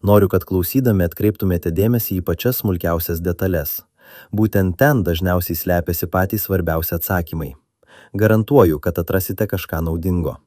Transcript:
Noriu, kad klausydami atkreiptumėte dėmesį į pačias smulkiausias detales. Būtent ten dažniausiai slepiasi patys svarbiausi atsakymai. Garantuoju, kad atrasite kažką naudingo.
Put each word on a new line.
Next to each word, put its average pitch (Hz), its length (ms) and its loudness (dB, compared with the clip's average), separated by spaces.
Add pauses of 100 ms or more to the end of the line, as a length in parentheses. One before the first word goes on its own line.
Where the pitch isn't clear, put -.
Noriu, 101 260 6
kad 92 200 0
klausydami 98 580 2
atkreiptumėte 90 680 -2
dėmesį 104 460 0
į 85 60 -8
pačias 117 360 -2
smulkiausias 85 580 -2
detales. 87 600 -4 (520)
Būtent 101 460 0
ten 139 280 4
dažniausiai 87 520 -2
slepiasi 87 520 -2
patys 92 380 -2
svarbiausi 82 480 -2
atsakymai. 80 580 -4 (600)
Garantuoju, 107 680 4
kad - 160 -2
atrasite 95 480 -2
kažką 87 400 -4
naudingo. 85 500 -2 (100)